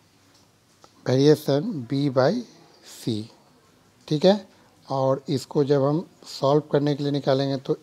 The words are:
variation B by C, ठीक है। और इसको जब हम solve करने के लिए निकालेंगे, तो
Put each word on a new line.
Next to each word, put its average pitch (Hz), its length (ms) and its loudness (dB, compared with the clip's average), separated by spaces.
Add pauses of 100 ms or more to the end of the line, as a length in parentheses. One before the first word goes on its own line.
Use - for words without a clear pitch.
(1080)
variation 143 840 2
B 139 180 -2
by 139 300 2 (640)
C, 110 180 -4 (840)
ठीक 151 160 -2
है। 202 320 2 (340)
और 135 380 -2
इसको 143 360 -2
जब 139 180 2
हम 147 240 0 (180)
solve 147 380 0 (100)
करने 147 220 0
के 139 80 -8
लिए 143 100 -2
निकालेंगे, 139 440 0
तो 135 260 -6